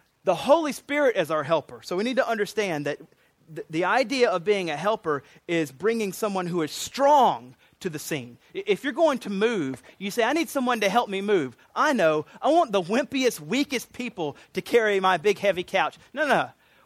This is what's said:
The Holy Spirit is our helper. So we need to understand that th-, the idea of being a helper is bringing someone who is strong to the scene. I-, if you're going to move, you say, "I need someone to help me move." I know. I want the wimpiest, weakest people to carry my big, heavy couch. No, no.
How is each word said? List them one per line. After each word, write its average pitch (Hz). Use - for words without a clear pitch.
The 175
Holy 285
Spirit 285
is 165
our 156
helper. 139
So 175
we 196
need 240
to 254
understand 202
that 143
th-, -
the 160
idea 240
of 175
being 196
a 147
helper 170
is 165
bringing 202
someone 190
who 170
is 151
strong 226
to 190
the 151
scene. 123
I-, 196
if 190
you're 277
going 294
to -
move, 196
you 196
say, 226
"I 247
need 330
someone 247
to 202
help 226
me 196
move." 180
I 277
know. 156
I 262
want 320
the 196
wimpiest, 247
weakest 233
people 180
to 190
carry 214
my 190
big, 196
heavy 185
couch. 165
No, 294
no. 160